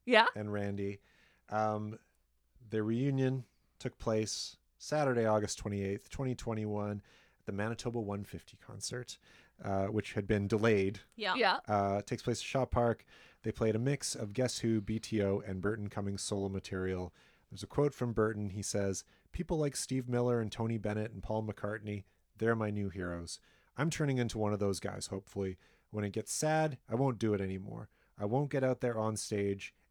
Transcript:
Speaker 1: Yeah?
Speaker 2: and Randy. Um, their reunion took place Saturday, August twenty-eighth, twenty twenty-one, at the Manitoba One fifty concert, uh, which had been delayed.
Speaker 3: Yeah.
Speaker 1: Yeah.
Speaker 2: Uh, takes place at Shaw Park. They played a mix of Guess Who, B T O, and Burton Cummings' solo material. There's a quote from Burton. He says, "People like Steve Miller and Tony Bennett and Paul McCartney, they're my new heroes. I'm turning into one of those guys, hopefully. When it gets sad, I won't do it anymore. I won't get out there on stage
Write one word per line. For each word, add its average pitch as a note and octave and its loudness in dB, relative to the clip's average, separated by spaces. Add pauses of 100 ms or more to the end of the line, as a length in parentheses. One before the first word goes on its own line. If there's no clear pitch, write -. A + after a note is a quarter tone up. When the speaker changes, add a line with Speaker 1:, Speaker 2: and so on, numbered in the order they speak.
Speaker 1:
Yeah? A3+ 6 (100)
Speaker 2:
and G#2 -4
Randy. G2+ -2 (500)
Um, G#2+ -2 (720)
their A2 0
reunion C3 2 (340)
took - -6
place - -2 (200)
Saturday, C3+ 2
August G#2+ 4
twenty-eighth, G2+ -2
twenty C3 -4
twenty-one, G#2 -4 (380)
at - -20
the - -4
Manitoba A2+ -2
One G2+ -4
fifty - -14
concert, A2+ -10 (460)
uh, G2 2
which G#2+ -2
had G2 -2
been G2+ 4
delayed. G2+ 4 (160)
Speaker 3:
Yeah. F#3+ -2
Speaker 1:
Yeah. G3 4
Speaker 2:
Uh, G2+ 4
takes - -6
place A#2+ 0
at - -8
Shaw C3 0
Park. A#2+ 2 (380)
They A2+ -2
played A2 2
a A2 0
mix C#3 0
of A2 -6
Guess B2+ 0
Who, A2+ 2
B A2 -2
T G#2+ 0
O, G2 2
and F#2 -4
Burton G#2 0
Cummings' G2 -4
solo G2 -2
material. F#2 -4 (360)
There's - -12
a G2+ -10
quote C#3+ 2
from A#2+ -2
Burton. G#2+ 2
He G2+ -4
says, G2 -2 (260)
"People F3 -2
like D3 0
Steve B2+ -2
Miller A#2+ 4
and G#2+ -2
Tony A2+ 0
Bennett G#2+ -2
and G2 -10
Paul A2 -2
McCartney, G#2 -4 (360)
they're A2+ 4
my A2 0
new G#2 -2
heroes. F2 -6 (400)
I'm D3 2
turning C#3+ 2
into A#2 0
one G#2 2
of G2+ 0
those G2 2
guys, G2 -6
hopefully. F#2+ -4 (360)
When G#2 -2
it G2+ 0
gets G#2+ -4
sad, D#3 2 (120)
I A2+ 0
won't B2 2
do A2 4
it G2 2
anymore. G2 -6 (300)
I G2+ -2
won't C3 2
get C3+ 0
out B2+ 2
there A#2+ 0
on A2 2
stage G2+ 0 (180)